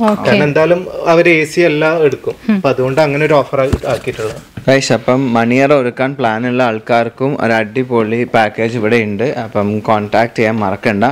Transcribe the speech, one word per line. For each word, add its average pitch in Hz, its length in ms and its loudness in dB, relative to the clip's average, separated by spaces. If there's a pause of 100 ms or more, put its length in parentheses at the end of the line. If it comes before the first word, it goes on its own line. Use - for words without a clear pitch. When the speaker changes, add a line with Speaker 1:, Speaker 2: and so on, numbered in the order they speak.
Speaker 1:
ഓക്കെ. 214 280 0
Speaker 2:
കാരണം 202 120 2
എന്തായാലും 160 460 0 (180)
അവർ 170 220 4
എ 156 160 4
സി 151 160 -4
എല്ലാം 156 440 2
എടുക്കും. 131 300 -2 (140)
Speaker 1:
ഉം. 214 60 2
Speaker 2:
അപ്പൊ 185 140 0
അതുകൊണ്ട് 131 320 0
അങ്ങനെ 147 260 0
ഒരു 151 80 2
ഓഫർ 135 260 2 (260)
ആക്കിയിട്ടുള്ളത്. 113 500 -6 (320)
Speaker 3:
ഗൈസ്, 135 240 2
അപ്പം 123 420 0
മണിയറ 123 380 4
ഒരുക്കാൻ 131 420 0
പ്ലാൻ 120 320 -2
ഉള്ള 123 160 0
ആൾക്കാർക്കും 117 840 -2
ഒരു 113 80 2
അടിപൊളി 113 720 -2
പാക്കേജ് 113 520 0
ഇവിടെ 110 200 2
ഉണ്ട്. 107 280 -2
അപ്പം 107 560 -4
കോൺടാക്ട് 107 580 0
ചെയ്യാൻ 113 180 0
മറക്കണ്ട. 101 560 -2